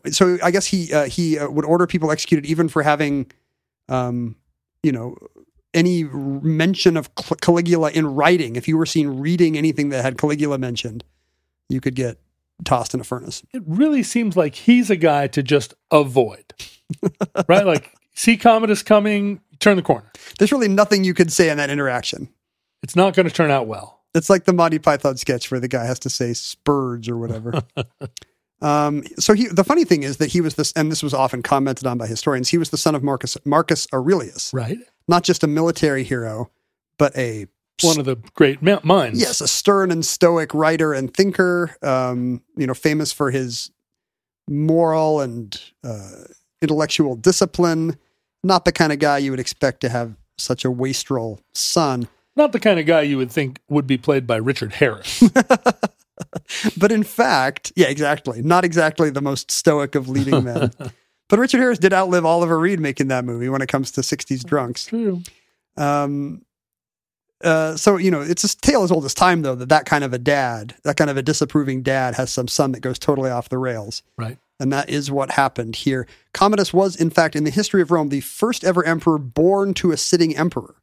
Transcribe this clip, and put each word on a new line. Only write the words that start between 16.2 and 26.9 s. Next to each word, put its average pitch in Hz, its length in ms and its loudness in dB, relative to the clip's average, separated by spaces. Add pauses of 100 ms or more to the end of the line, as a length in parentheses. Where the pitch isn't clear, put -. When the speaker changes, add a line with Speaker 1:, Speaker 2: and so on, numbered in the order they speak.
Speaker 2:
<laughs> - 500 -4
right? 196 180 6
Like, 160 260 0 (220)
see 233 240 2
Commodus 220 460 4
coming, 208 560 2 (200)
turn 202 180 6
the 170 40 0
corner. - 300 -2 (260)
Speaker 1:
There's 202 140 4
really 254 160 2
nothing 202 360 4
you 180 120 0
could 165 160 2
say 165 180 4
in 147 80 -2
that 143 140 -2
interaction. 135 580 -4 (540)
Speaker 2:
It's - 120 -10
not 185 200 4
gonna 180 160 2
turn 160 180 2
out 135 160 0
well. - 360 -14 (120)
Speaker 1:
It's 160 160 0
like 185 140 4
the 185 100 2
Monty 165 240 2
Python 143 400 2
sketch - 320 -4
where 127 100 -4
the 120 100 -6
guy 123 160 -4
has 123 140 -4
to 131 120 -8
say 120 220 -4
"spurge" 123 760 -4